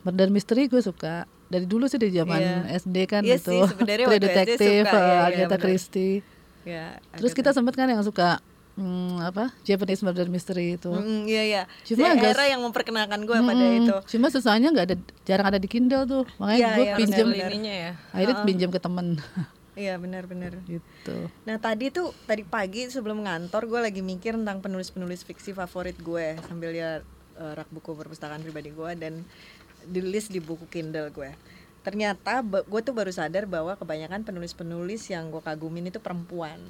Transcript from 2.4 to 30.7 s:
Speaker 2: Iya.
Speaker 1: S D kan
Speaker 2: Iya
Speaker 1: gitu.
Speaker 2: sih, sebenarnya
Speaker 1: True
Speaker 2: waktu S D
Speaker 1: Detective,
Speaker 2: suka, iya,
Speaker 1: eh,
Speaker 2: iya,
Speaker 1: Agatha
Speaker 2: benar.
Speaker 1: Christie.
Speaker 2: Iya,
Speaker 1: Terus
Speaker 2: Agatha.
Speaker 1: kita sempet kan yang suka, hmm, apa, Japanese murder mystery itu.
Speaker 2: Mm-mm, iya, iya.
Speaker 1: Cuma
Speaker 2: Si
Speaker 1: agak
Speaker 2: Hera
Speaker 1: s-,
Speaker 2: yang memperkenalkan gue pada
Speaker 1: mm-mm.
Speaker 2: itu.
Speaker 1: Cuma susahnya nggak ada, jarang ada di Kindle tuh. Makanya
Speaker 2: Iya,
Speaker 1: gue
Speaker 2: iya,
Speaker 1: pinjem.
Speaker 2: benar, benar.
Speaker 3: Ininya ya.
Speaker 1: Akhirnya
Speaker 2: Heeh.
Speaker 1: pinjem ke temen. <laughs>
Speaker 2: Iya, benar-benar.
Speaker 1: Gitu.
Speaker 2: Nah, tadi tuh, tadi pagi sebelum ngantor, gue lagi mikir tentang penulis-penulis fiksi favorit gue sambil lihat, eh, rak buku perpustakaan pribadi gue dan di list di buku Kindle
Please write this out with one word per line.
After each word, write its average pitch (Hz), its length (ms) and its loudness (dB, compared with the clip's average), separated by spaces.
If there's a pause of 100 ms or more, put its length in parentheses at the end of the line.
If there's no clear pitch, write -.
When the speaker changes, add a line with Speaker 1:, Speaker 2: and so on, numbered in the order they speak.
Speaker 2:
Iya. - 80 -
Speaker 1:
S 180 100 -4
D 185 220 -2
kan 208 160 0
Speaker 2:
Iya 247 160 4
Speaker 1:
gitu. 180 160 -2
Speaker 2:
sih, 180 140 4
sebenarnya 208 360 2
Speaker 1:
True 247 80 6
Speaker 2:
waktu 214 80 8
S 196 60 4
D 185 80 4
Speaker 1:
Detective, 190 240 4 (240)
Speaker 2:
suka, 208 100 4
iya, 214 80 6
Speaker 1:
eh, 180 140 6
Speaker 2:
iya, 175 160 6
Speaker 1:
Agatha 180 180 2
Speaker 2:
benar. 185 140 2
Speaker 1:
Christie. 190 540 0 (480)
Speaker 2:
Iya, 165 220 -10 (280)
Speaker 1:
Terus 240 160 0
Speaker 2:
Agatha. 254 100 -2
Speaker 1:
kita 262 140 4
sempet 254 220 2
kan 262 120 2
yang 226 140 2
suka, 190 280 2 (440)
hmm, 180 480 -4
apa, 190 400 -4
Japanese 196 400 0
murder 180 260 0
mystery 175 480 -4
itu. 175 140 -8
Speaker 2:
Mm-mm, 208 360 -2
iya, 220 200 0
iya. 202 160 0 (220)
Speaker 1:
Cuma 226 160 0
Speaker 2:
Si 339 100 6
Speaker 1:
agak 233 240 6
Speaker 2:
Hera 277 80 4
Speaker 1:
s-, 277 100 6
Speaker 2:
yang 254 120 0
memperkenalkan 214 580 -2
gue 226 160 2
pada 240 240 6
Speaker 1:
mm-mm. 233 180 6
Speaker 2:
itu. 233 160 6 (140)
Speaker 1:
Cuma 233 180 2
susahnya 240 420 4
nggak 214 180 4
ada, 185 80 0 (260)
jarang 196 260 2
ada 196 140 2
di 196 60 -4
Kindle 254 380 2
tuh. 262 180 0 (120)
Makanya 208 220 2
Speaker 2:
Iya, 233 160 6
Speaker 1:
gue 240 100 6
Speaker 2:
iya, 202 140 2
Speaker 1:
pinjem. 220 300 4
Speaker 2:
benar, 202 100 2
benar. 185 160 -4
Speaker 3:
Ininya 208 240 -6
ya. 170 140 -6 (180)
Speaker 1:
Akhirnya 196 240 2
Speaker 2:
Heeh. 208 160 0
Speaker 1:
pinjem 180 200 2
ke 180 120 -2
temen. 175 260 -4 (100)
<laughs> 147 40 -8 (520)
Speaker 2:
Iya, 196 240 -6
benar-benar. 180 560 -10 (100)
Speaker 1:
Gitu. - 540 -10 (260)
Speaker 2:
Nah, 220 140 -6
tadi 220 320 -2
tuh, 339 240 -4 (100)
tadi 214 200 -2
pagi 202 440 -4
sebelum 214 340 -6
ngantor, 185 440 -4
gue 226 140 -2
lagi 202 220 -2
mikir 185 340 -6
tentang 208 240 -4
penulis-penulis 185 640 -8
fiksi - 280 -16
favorit 180 460 -8
gue 165 460 -4
sambil 165 280 -8
lihat, 165 300 -6 (340)
eh, 151 180 -12
rak 156 140 -12
buku 156 240 -14
perpustakaan 156 480 -12
pribadi 156 300 -12
gue 160 260 -10
dan 160 300 -10 (560)
di 180 180 -8
list 208 300 -4
di 185 100 -8
buku 160 280 -10
Kindle 156 420 -8